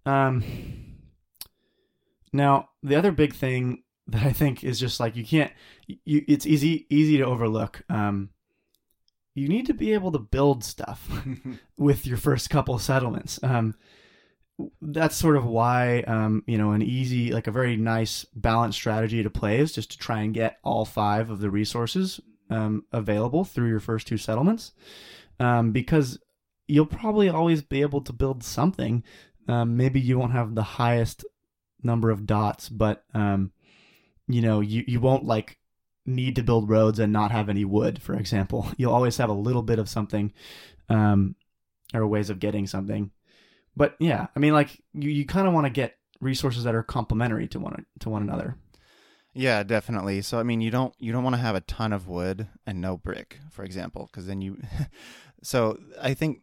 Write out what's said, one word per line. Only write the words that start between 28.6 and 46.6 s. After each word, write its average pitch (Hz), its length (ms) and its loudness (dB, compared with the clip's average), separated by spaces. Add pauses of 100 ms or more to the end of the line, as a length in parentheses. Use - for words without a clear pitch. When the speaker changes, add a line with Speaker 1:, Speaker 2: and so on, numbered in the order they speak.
Speaker 1:
Um, 117 280 0
maybe 131 240 2
you 127 200 2
won't 120 140 0
have 117 220 -2
the 110 80 0
highest 117 640 -2 (560)
number 117 300 2
of 104 160 -4
dots, 107 420 -2
but, 107 340 -2 (120)
um, 98 360 0 (760)
you 120 140 2
know, 110 200 4
you, 107 260 -2
you 120 140 0
won't, 131 240 2
like, 110 320 -2 (480)
need 127 300 -2
to 123 80 0
build 113 260 4
roads 110 300 6
and 107 120 2
not 107 200 2
have 107 180 -2
any 101 160 0
wood, 104 360 2
for - 120 -6
example. 98 600 -2
<laughs> - 40 -8
You'll 120 160 2
always 123 240 2
have 120 120 0
a 107 40 -2
little 117 300 0
bit 110 160 0
of 101 100 -4
something, 104 420 -2 (580)
um, 104 460 4 (560)
or 110 160 0
ways 104 220 0
of 95 100 -8
getting 104 280 -2
something. 98 420 -4 (640)
But 147 240 2
yeah, 160 360 0
I - 40 -2
mean, 147 140 4
like, 147 260 2 (140)
you, 147 160 -4
you 147 160 -2
kinda 190 240 2
wanna 156 220 2
get 123 260 -4 (240)
resources 131 420 -2